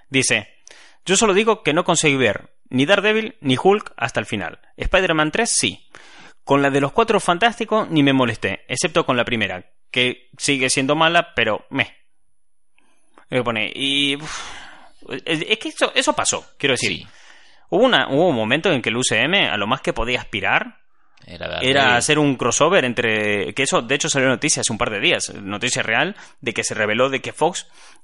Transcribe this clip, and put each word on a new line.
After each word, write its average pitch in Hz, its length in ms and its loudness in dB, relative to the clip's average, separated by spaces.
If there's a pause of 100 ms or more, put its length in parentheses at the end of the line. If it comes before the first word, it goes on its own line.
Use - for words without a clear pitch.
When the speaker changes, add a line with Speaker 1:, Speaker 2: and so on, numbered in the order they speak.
Speaker 1:
Dice, 123 380 0 (580)
"Yo 185 120 0
solo 214 160 4
digo 214 280 2
que 147 120 0
no 175 100 0
conseguí 156 320 2
ver 117 400 0 (140)
ni 131 160 0
Daredevil 214 560 0
ni 127 200 0
Hulk 202 360 2
hasta 120 220 -4
el 107 60 -2
final. 92 340 -8 (180)
Spider-Man 160 540 0
tres 233 240 -2
sí. - 340 -4 (560)
Con 139 160 4
la 139 80 4
de 135 120 2
los 139 120 -2
Cuatro 220 260 4
Fantásticos 214 720 -2
ni 156 120 2
me 139 120 4
molesté, 117 540 -2
excepto 165 380 -2
con 127 120 0
la 117 80 2
primera, 98 400 -4 (260)
que - 460 -2
sigue 131 320 0
siendo 139 260 0
mala, 165 400 2
pero 110 340 0
meh". 131 240 -4 (1400)
Me 127 140 0
pone, 113 320 -2
y, 139 400 0
uf, 156 260 -10 (840)
es, 160 220 -2
es 214 120 0
que 320 100 -10
eso, - 240 -2
eso 269 200 0
pasó, - 320 -4 (120)
quiero 135 160 2
decir. 117 180 0
Speaker 2:
Sí. 78 160 -10 (640)
Speaker 1:
Hubo 190 160 2
una, 165 240 2
hubo 160 200 4
un 139 60 2
momento 135 360 0
en 127 100 0
que 113 80 -2
el 110 80 0
U 127 60 0
C 110 180 0
M, 160 260 2
a 90 100 -2
lo 104 100 -2
más 131 140 0
que 175 120 -2
podía 117 260 -2
aspirar, 120 600 -2 (480)
Speaker 2:
Era 85 180 -10
Speaker 1:
era 80 80 -6
Speaker 2:
Daredevil. 127 260 0
Speaker 1:
hacer 127 380 2
un 143 200 2
crossover 143 480 2
entre, 107 680 0
que - 80 -2
eso, 143 220 0
de 117 100 -4
hecho, 147 160 0
salió 135 200 2
noticia 131 320 0
hace 117 100 -2
un 104 80 -4
par 120 100 -2
de 104 100 -4
días, 127 360 0
noticia 104 480 -4
real, 135 320 0 (260)
de 120 140 -4
que 110 80 -2
se - 100 -6
reveló 110 380 0
de 131 100 -2
que 120 100 -8
Fox - 360 -2 (360)